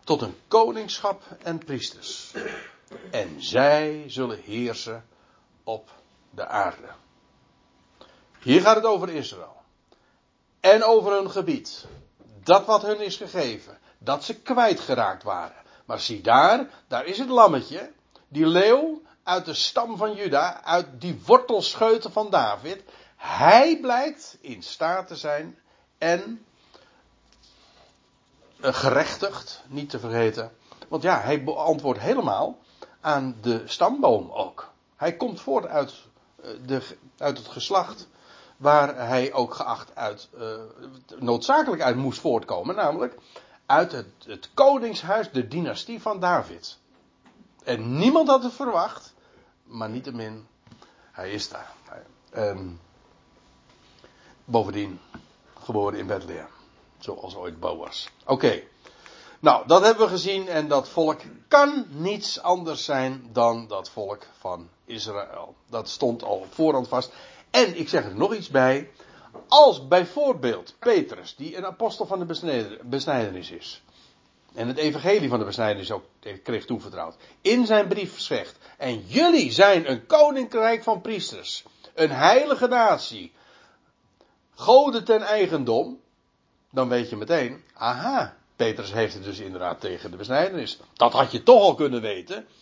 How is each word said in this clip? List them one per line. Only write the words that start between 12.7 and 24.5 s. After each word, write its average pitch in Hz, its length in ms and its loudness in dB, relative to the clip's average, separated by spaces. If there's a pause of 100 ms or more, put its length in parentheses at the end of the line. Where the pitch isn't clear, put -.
hun 208 180 -4
is 196 180 -8
gegeven. 156 600 -8 (200)
Dat 135 260 -4
ze - 180 -10
kwijtgeraakt 143 840 0
waren. 90 420 -8 (200)
Maar 107 140 -8
zie 104 220 -8
daar, 156 480 6 (180)
daar 127 180 -6
is 190 120 -8
het 254 120 -6
lammetje. 151 640 4 (360)
Die 156 180 0
leeuw 240 560 4 (220)
uit 180 220 -2
de 156 80 -10
stam 233 440 -4
van 214 160 -4
Juda. 175 500 -2
Uit 170 240 0 (140)
die 139 240 -8
wortelscheuten 220 840 4
van 214 180 -4
David. 135 540 0 (320)
Hij 247 640 6
blijkt 262 640 -4
in 135 220 -16